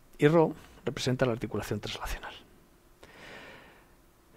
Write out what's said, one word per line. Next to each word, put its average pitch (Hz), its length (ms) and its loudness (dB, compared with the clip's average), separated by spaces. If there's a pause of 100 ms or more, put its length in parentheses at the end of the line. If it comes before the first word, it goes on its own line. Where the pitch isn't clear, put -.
(180)
y 147 100 6
rho 160 280 6 (280)
representa 127 440 0
la 117 60 2
articulación 107 460 -4
traslacional. - 540 -10 (2000)